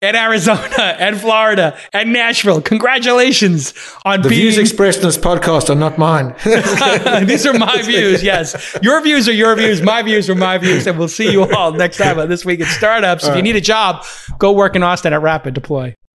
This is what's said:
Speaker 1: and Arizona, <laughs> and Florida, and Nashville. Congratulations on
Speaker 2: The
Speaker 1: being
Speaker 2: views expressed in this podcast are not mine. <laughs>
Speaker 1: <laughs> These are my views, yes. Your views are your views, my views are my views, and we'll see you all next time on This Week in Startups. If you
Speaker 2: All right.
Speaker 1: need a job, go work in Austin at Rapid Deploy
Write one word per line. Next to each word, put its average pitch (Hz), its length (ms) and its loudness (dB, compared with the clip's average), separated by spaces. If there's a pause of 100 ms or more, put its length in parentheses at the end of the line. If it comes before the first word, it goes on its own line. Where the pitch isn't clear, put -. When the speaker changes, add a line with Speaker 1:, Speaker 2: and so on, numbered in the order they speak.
Speaker 1:
and 208 160 0
Arizona, 220 440 0
<laughs> - 180 -6 (200)
and 196 220 -2
Florida, 214 580 2 (140)
and 226 200 -2
Nashville. 233 480 0
Congratulations 240 1120 2 (320)
on 196 180 0
Speaker 2:
The 135 80 2
Speaker 1:
being 165 120 2
Speaker 2:
views 214 160 4
expressed 202 420 2
in 185 60 0
this 160 120 0
podcast 165 520 0
are 139 60 2
not 151 220 0
mine. 156 360 0 (100)
<laughs> 214 800 0
Speaker 1:
<laughs> - 20 0
These 269 200 0
are 277 60 2
my 233 300 0
views, 208 400 0
yes. 180 600 -4
Your 277 180 2
views 294 280 0
are 233 40 2
your 220 220 2
views, 214 280 0
my 220 200 0
views 214 260 -2
are 185 60 0
my 185 240 0
views, 175 280 0
and 170 120 -2
we'll 165 100 -2
see 220 220 -2
you 190 140 4 (100)
all 175 180 0
next 175 260 -2
time 185 200 0
on 156 100 -2
This 175 160 -4
Week 180 160 -2
in 160 60 -2
Startups. 208 580 0
If 151 40 0
you - 20 0
Speaker 2:
All 143 60 0
right. 185 80 0
Speaker 1:
need 226 120 0
a 202 40 0
job, 202 440 0 (340)
go 196 140 4
work 196 240 2
in 180 60 2
Austin 175 300 0
at 151 100 0
Rapid 156 320 -2
Deploy 131 400 -6 (220)